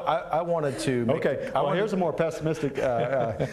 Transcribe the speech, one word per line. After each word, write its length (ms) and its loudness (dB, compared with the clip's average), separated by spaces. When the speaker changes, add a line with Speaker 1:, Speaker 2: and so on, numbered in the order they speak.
Speaker 1:
I, 100 2
I 40 2
wanted 380 0
to 240 2
make 120 2
Speaker 2:
Okay, 240 0
Speaker 1:
I 80 -8
Speaker 2:
well, 60 2
Speaker 1:
wanted 140 2
Speaker 2:
here's 140 0
a 60 0
more 140 2
pessimistic, 640 -2
uh, 20 -2
uh, 720 0